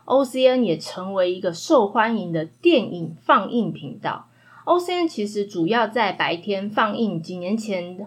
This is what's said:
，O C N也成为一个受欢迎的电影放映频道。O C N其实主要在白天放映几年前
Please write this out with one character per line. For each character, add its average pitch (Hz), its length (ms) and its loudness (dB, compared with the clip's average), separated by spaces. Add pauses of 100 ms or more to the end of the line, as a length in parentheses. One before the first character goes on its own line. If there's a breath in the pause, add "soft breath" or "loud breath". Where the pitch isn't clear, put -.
，O 269 180 4
C 254 220 2
N 254 180 4
也 165 140 2
成 185 340 -10
为 185 220 2
一 185 40 -10
个 180 140 -4
受 220 340 4
欢 226 300 2
迎 175 160 -4
的 165 140 -2
电 240 480 2
影 165 260 -8
放 254 300 2
映 214 200 0
频 143 300 -12
道。 - 280 -6 (360 soft breath)
O 339 140 4
C 359 160 -4
N 349 120 0
其 214 200 -4
实 208 180 -4
主 180 220 -2
要 226 200 2
在 214 240 0
白 156 240 -2
天 196 360 -4
放 214 260 0
映 185 260 -2
几 180 140 -10
年 180 180 -4
前 180 520 -6